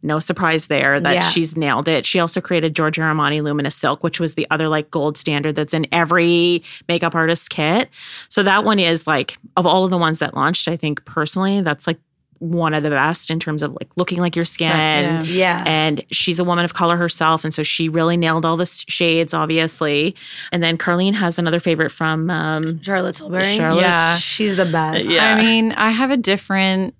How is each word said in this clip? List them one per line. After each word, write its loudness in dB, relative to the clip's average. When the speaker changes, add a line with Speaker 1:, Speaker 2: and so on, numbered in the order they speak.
Speaker 1:
No -2
surprise 0
there 2
that 2
Speaker 2:
Yeah. 2
Speaker 1:
she's 0
nailed 0
it. 0
She 0
also 0
created -2
Giorgio 0
Armani 0
Luminous -2
Silk, -2
which -2
was -2
the -2
other, 0
like, -2
gold -2
standard -2
that's -4
in 0
every 2
makeup 0
artist's 0
kit. 0
So 0
that 4
one 4
is, 2
like, -2
of 2
all 4
of 2
the 0
ones 0
that -4
launched, 0
I -4
think -4
personally, -2
that's, -2
like, -4
one -2
of 0
the 0
best 0
in -2
terms -4
of, -4
like, -14
looking -2
like 0
your 0
Speaker 3:
So, -6
Speaker 1:
skin. -2
Speaker 3:
yeah. 2
Speaker 2:
Yeah. 0
Speaker 1:
And 0
she's -2
a 2
woman 2
of -4
color 2
herself. 0
And -4
so -4
she -2
really 2
nailed 0
all 2
the 0
s-, -4
shades, 0
obviously. 0
And -2
then 0
Carlene 2
has -2
another 0
favorite 0
from, -2
um, -2
Speaker 2:
Charlotte -2
Tilbury. -2
Speaker 1:
Charlotte. 2
Speaker 3:
Yeah. 4
Speaker 2:
She's -2
the 2
best. -2
Speaker 1:
Yeah. 4
Speaker 3:
I 2
mean, 2
I 2
have 0
a 2
different 0